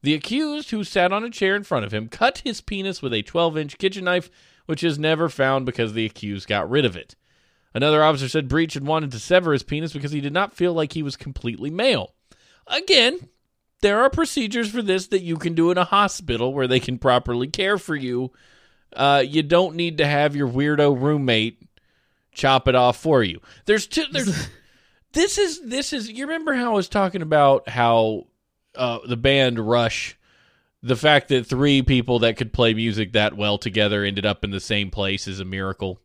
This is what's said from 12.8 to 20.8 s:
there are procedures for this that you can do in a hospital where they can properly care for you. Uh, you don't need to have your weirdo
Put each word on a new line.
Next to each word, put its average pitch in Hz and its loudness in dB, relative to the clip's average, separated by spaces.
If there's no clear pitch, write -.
there 208 4
are 269 6
procedures 233 -2
for 240 -4
this 190 0
that 190 0
you 165 -4
can 170 -4
do 165 4
in 180 2
a 180 2
hospital 147 0
where 135 0
they 127 4
can 127 -4
properly 123 2
care 196 0
for 160 -6
you. 127 -4
Uh, 139 4
you 151 0
don't 170 4
need 170 -2
to 151 2
have 147 2
your 143 0
weirdo 143 2